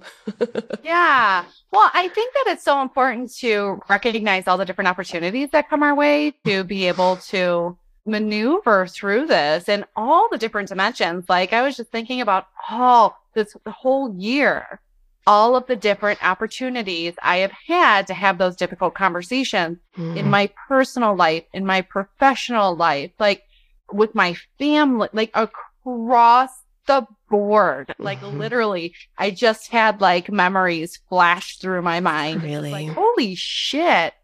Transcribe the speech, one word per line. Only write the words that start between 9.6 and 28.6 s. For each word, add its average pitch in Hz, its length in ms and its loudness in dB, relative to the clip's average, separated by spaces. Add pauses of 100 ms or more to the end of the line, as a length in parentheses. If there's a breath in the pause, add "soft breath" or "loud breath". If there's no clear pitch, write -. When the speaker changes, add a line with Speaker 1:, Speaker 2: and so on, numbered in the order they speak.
Speaker 2:
in 202 160 0 (140)
all 320 340 2
the 320 60 -4
different 208 320 -6
dimensions. 185 580 -2
Like, 185 240 2
I 226 100 2
was 269 140 -2
just - 160 -14
thinking 233 300 -6
about 202 260 0 (220)
all 233 480 4 (160)
this 214 200 -4 (140)
whole 262 480 -2
year, 208 640 -2 (460)
all 220 320 6
of 247 100 -4
the 254 80 -2
different 208 500 -2
opportunities 196 960 -4
I 180 160 0
have 196 140 0 (160)
had 254 400 2
to 190 60 -8
have 185 240 0
those 180 180 0
difficult 180 380 -4
conversations 180 840 -2 (200)
in 165 160 -8
Speaker 1:
Mm. 156 160 -6
Speaker 2:
my 202 200 2 (200)
personal 247 460 0
life, 165 280 2 (100)
in 185 120 -6
my 190 160 2
professional 208 960 0
life, 156 420 -2
like, 202 240 0 (480)
with 214 240 0
my 180 200 0 (220)
family, 277 540 2
like, 220 220 -4
across 240 1160 2 (380)
the 269 180 2 (240)
board. 202 720 2
Like, - 220 -8
Speaker 1:
Mm-hmm. 139 180 -12
Speaker 2:
literally, 208 560 -2 (220 loud breath)